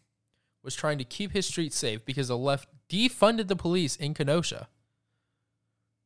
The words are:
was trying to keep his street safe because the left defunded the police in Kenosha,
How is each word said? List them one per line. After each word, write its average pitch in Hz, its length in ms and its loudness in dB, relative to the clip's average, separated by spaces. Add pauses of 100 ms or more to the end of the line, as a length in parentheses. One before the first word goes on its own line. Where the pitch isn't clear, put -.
(600)
was 127 140 -8
trying 151 220 0
to 131 80 -4
keep 202 260 -6
his 190 140 0
street 160 260 -2
safe 113 320 -2
because 131 240 -4
the 123 100 0
left 139 300 0 (220)
defunded 220 580 4
the 190 80 0
police 170 400 0
in 147 180 -4
Kenosha, 156 540 0 (1400)